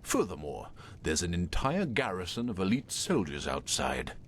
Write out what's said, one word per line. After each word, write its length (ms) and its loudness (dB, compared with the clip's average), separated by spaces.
Furthermore, 680 -2
there's 180 2
an 120 0
entire 520 2
garrison 640 0
of 100 -4
elite 320 2
soldiers 560 2
outside. 640 0